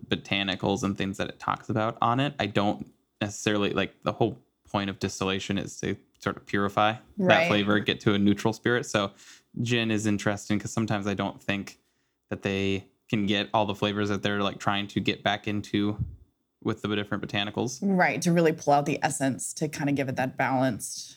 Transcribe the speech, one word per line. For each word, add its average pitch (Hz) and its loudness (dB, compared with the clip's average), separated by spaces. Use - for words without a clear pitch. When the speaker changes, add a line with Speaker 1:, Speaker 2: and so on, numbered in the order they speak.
Speaker 1:
botanicals 98 0
and 98 0
things 95 -2
that 90 -2
it - -12
talks - -4
about 110 0
on 120 4
it, 147 -2
I 107 0
don't 104 0
necessarily, 104 0
like, 95 -2
the - -2
whole - 0
point 101 -2
of 92 -8
distillation 98 -2
is - -8
to 98 -2
sort - -2
of - -20
purify 104 2
Speaker 2:
Right. 180 6
Speaker 1:
that 170 4
flavor, 104 4
get - -2
to 104 4
a 101 2
neutral 101 4
spirit. 120 0
So 101 0
gin 117 0
is 107 0
interesting 104 0
'cause - -6
sometimes 104 -2
I 101 0
don't 98 -6
think 98 -4
that 95 -8
they 98 0
can 104 0
get 101 0
all 107 2
the 101 -2
flavors 104 0
that 101 -2
they're, 101 0
like, 98 -2
trying 101 -2
to - -2
get 92 -2
back 101 0
into 104 -2
with - -4
the 104 -2
different 104 -4
botanicals. 107 -2
Speaker 2:
Right, 180 2
to 170 2
really 165 6
pull 156 2
out 143 4
the 151 0
essence, - -2
to 156 -2
kinda 147 -2
give 135 0
it 127 -4
that 131 -4
balanced. 127 -2